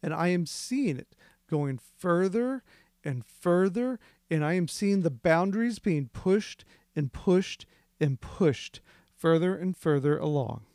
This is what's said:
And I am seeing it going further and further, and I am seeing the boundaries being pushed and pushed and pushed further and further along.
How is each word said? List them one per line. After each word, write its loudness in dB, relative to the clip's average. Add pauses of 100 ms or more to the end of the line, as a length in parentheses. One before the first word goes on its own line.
And -4
I 0
am 0
seeing -4
it -16 (340)
going -2 (180)
further 0 (400)
and -6
further, 0 (300)
and 0
I 0
am 0
seeing 0
the 2
boundaries 2
being 0
pushed -2 (300)
and -2
pushed 0 (340)
and 0
pushed -2 (380)
further 2
and -4
further 2
along. -2 (140)